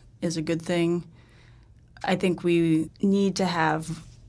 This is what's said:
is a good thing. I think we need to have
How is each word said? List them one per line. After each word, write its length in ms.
is 160
a 40
good 200
thing. 420
I 140
think 260
we 460
need 340
to 80
have 580